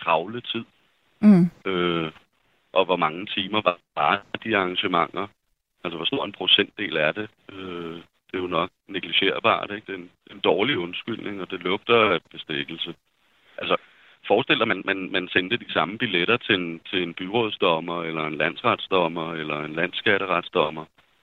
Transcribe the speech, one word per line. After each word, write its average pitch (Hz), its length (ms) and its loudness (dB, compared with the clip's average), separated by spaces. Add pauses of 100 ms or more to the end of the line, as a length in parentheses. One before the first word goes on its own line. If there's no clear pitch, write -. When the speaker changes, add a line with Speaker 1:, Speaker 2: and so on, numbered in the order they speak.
Speaker 1:
travle 90 380 0
tid? 117 220 -6 (580)
Speaker 2:
Mm. 180 500 6
Speaker 1:
Øh, 85 400 0 (640)
og 92 120 6
hvor 90 100 4
mange 85 300 0
timer 104 360 -2 (340)
varer 80 220 2 (260)
de 110 140 0
arrangementer? 90 720 0 (560)
Altså, 85 140 -6
hvor 80 80 -6
stor - 200 -2
en 104 120 -10
procentdel - 580 0
er 78 160 2
det? 107 160 -8 (260)
Øh, 87 440 -10 (340)
det 95 60 -6
er 92 40 -2
jo 90 60 -4
nok 90 220 0 (200)
negligerbart, 92 840 0
ikke? - 120 -14
Det 95 60 -8
er 95 40 -8
en, 90 120 -14 (220)
en 101 80 -18
dårlig 101 380 2
undskyldning, 95 640 -6
og 90 100 -8
det 92 80 -6
lugter 104 540 4
af 82 60 2 (120)
bestikkelse. 80 640 -8 (640)
Altså, 87 200 0 (500)
forestil 131 320 2
dig, 110 80 2
man, 98 180 0
man, 95 260 -2
man 92 160 -2
sendte 92 300 0
de - 160 -10
samme 90 240 0
billetter 98 400 0
til - 180 0
en, 85 340 -4
til 92 140 0
en 85 100 -4
byrådsdommer, 92 880 0
eller 80 240 -4
en 78 100 -4
landsretsdommer, 85 960 0
eller 76 300 -4
en 76 100 -8
landsskatteretsdommer. 87 1120 0 (380)